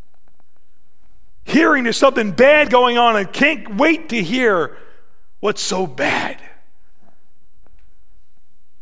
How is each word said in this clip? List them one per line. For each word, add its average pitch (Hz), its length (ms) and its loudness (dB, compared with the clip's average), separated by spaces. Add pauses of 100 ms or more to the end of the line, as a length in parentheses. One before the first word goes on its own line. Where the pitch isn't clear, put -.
(1500)
Hearing 302 380 4
there's 233 140 0
something 254 340 4
bad 277 380 6
going 247 280 6
on 233 180 6
and 196 160 0
can't 254 460 0
wait 311 320 2
to 226 120 0
hear 196 560 2 (640)
what's 208 220 -2
so 185 260 -2
bad. - 540 -2 (2500)